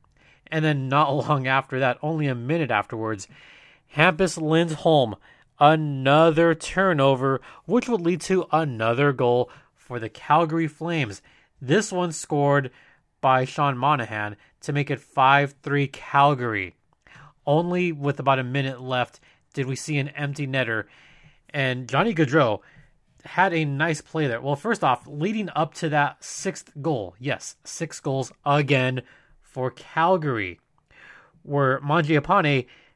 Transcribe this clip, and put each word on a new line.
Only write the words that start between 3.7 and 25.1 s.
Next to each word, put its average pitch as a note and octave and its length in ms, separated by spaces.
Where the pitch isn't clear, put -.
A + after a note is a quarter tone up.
Hampus E3 500
Lindholm, D#3 800
another D#3 960
turnover, C#3 880
which A#3+ 240
would G#3+ 140
lead E3+ 200
to F#3 300
another C3+ 600
goal B2 380
for B2 260
the A2 80
Calgary D#3+ 580
Flames. D3 560
This F3 320
one F3+ 180
scored C#3+ 600
by C3 240
Sean C#3 320
Monahan A2 600
to D3 100
make C#3+ 180
it C#3 80
five C#3 640
three C#3+ 240
Calgary. B2 880
Only F3 460
with C#3+ 260
about C3 200
a C3 60
minute C3+ 360
left, B2+ 400
did C#3 100
we C3 120
see D#3 200
an C3 120
empty C#3+ 380
netter. A#2 380
And B2+ 400
Johnny F#3 260
Gaudreau C#3 460
had F3+ 300
a D#3+ 100
nice D3+ 380
play D#3 240
there. A#2+ 160
Well, C#3 140
first A3 280
off, B2+ 220
leading F3+ 500